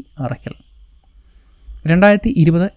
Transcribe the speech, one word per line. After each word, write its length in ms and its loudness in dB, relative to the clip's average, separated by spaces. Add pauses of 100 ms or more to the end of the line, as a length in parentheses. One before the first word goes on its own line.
(200)
അറയ്ക്കൽ. 360 -10 (1300)
രണ്ടായിരത്തി 500 2
ഇരുപത് 400 2